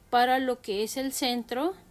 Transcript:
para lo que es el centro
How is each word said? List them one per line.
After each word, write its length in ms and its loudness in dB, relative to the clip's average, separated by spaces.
para 300 4
lo 220 -2
que 240 -4
es 120 -6
el 160 -4
centro 600 -2